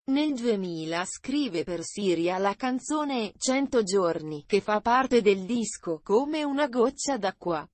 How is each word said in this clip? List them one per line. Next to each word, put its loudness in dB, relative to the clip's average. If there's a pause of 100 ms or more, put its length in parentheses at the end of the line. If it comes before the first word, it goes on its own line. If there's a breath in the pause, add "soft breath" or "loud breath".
Nel 2
duemila -2
scrive -4
per -6
Siria 0
la 0
canzone -2
Cento 2
giorni, 0
che 2
fa 0
parte 4
del 4
disco -4
Come 0
una 0
goccia 0
d'acqua. -2 (100)